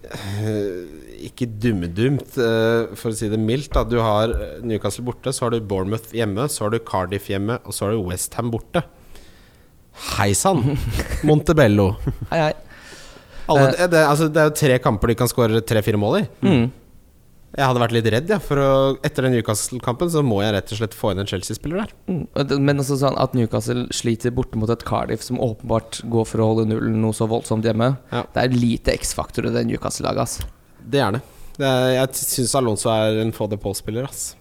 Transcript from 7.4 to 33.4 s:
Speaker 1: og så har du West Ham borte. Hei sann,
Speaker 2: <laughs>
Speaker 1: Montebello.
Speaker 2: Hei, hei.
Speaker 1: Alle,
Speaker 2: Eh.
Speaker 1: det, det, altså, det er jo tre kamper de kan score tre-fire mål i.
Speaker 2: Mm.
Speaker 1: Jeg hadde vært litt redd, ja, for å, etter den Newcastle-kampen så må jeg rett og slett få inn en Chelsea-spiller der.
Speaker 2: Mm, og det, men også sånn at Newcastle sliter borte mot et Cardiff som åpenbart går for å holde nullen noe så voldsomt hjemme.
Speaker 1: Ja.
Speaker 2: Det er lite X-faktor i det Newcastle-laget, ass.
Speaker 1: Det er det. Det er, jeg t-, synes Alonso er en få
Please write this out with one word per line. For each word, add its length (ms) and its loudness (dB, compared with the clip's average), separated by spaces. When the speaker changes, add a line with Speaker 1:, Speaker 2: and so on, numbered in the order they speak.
Speaker 1:
og 80 -12
så 140 -4
har 60 0
du 100 0
West 320 -6
Ham 160 -4
borte. 340 -4
Hei 160 2
sann, 440 2
Speaker 2:
<laughs> 300 -2
Speaker 1:
Montebello. 640 6
Speaker 2:
Hei, 80 0
hei. 140 2
Speaker 1:
Alle, 200 6
Speaker 2:
Eh. 40 6
Speaker 1:
det, 180 2
det, 140 6
altså, 240 4
det 140 4
er 80 6
jo 60 -6
tre 220 4
kamper 300 2
de 60 4
kan 140 2
score 320 2
tre-fire 380 0
mål 220 2
i. 40 0
Speaker 2:
Mm. 240 6
Speaker 1:
Jeg 80 2
hadde 160 2
vært 120 2
litt 200 2
redd, 160 0
ja, 100 2
for 220 0
å, 100 4
etter 220 -2
den 80 4
Newcastle-kampen 800 -2
så 100 2
må 200 2
jeg 100 2
rett 200 -2
og 60 -6
slett 160 -4
få 180 -2
inn 100 -2
en 40 -4
Chelsea-spiller 540 -6
der. 120 -8
Speaker 2:
Mm, 220 -4
og 200 -2
det, 120 0
men 180 2
også 220 -2
sånn 160 2
at 180 0
Newcastle 560 0
sliter 460 -2
borte 240 -4
mot 100 -2
et 140 -2
Cardiff 400 -2
som 160 -4
åpenbart 640 -4
går 240 0
for 160 0
å 60 4
holde 180 2
nullen 320 0
noe 160 2
så 100 0
voldsomt 380 0
hjemme. 300 2
Speaker 1:
Ja. 100 -2
Speaker 2:
Det 100 2
er 80 2
lite 420 2
X-faktor 540 -4
i 60 -2
det 120 0
Newcastle-laget, 540 -4
ass. 160 -2
Speaker 1:
Det 160 0
er 160 2
det. 60 -4
Det 100 -2
er, 200 2
jeg 160 0
t-, 220 -6
synes 200 -2
Alonso 380 0
er 320 2
en 100 -2
få 140 -6